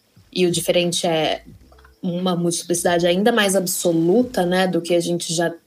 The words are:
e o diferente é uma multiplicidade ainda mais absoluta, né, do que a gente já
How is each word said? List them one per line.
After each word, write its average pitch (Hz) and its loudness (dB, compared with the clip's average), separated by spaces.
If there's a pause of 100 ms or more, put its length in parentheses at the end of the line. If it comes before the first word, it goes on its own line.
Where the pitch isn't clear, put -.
(320)
e 180 0
o 170 2
diferente 175 0
é 156 -2 (580)
uma 180 -2
multiplicidade 170 0
ainda 196 2
mais 202 2
absoluta, 180 0
né, 185 2
do 180 -2
que 175 -2
a 175 4
gente 170 -4
já 170 -2 (140)